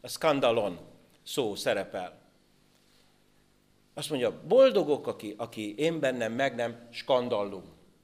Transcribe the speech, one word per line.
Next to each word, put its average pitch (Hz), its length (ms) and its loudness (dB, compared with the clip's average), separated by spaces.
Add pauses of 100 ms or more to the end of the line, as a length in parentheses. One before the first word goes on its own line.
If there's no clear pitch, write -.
A 123 60 -16
skandalon 117 720 2 (440)
szó 107 320 -2
szerepel. 95 600 -4 (1800)
Azt 147 160 -10
mondja, 123 380 0
boldogok, 190 600 6
aki, 104 300 -8
aki 107 400 -8
én 160 220 0
bennem 123 320 0
meg 127 240 -2
nem, 117 360 -6
skandallum. 107 720 0 (400)